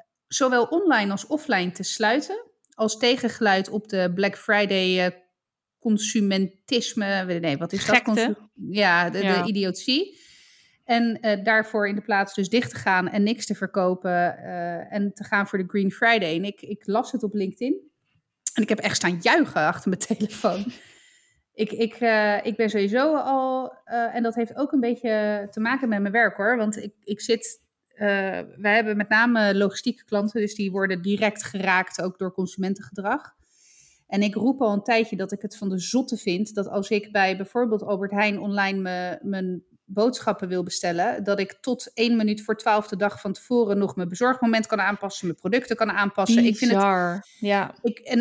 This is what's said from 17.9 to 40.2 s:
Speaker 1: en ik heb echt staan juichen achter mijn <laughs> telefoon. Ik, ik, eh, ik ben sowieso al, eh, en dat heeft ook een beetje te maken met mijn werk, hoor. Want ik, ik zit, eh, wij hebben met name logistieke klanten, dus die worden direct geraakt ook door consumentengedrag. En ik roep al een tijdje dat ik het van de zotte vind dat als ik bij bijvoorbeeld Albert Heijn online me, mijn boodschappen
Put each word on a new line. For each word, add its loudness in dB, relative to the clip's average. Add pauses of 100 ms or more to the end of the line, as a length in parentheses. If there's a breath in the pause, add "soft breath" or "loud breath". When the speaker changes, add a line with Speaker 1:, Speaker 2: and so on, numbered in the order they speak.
Speaker 1:
en 0
ik 0
heb 2
echt -2
staan 0
juichen 2
achter 0
mijn 0
<laughs> -2
telefoon. -2 (880 loud breath)
Ik, -4
ik, -2
eh, 2
ik -4
ben 2
sowieso 2
al, 0 (140)
eh, -4
en 0
dat 0
heeft -2
ook -2
een 4
beetje 0
te -10
maken 0
met 0
mijn -2
werk, 2
hoor. 2
Want 0
ik, -10 (100)
ik -6
zit, -2 (260)
eh, -4 (500)
wij 2
hebben 2
met -2
name 4
logistieke 0
klanten, -2
dus -2
die -4
worden -2
direct 0
geraakt 0
ook -4
door -6
consumentengedrag. -4 (720 soft breath)
En 0
ik 0
roep 0
al 2
een -2
tijdje 2
dat -6
ik -8
het -10
van -4
de -2
zotte -2
vind -2
dat -2
als -4
ik -2
bij 2
bijvoorbeeld -2
Albert -4
Heijn 2
online -2
me, -4
mijn -4 (240)
boodschappen 0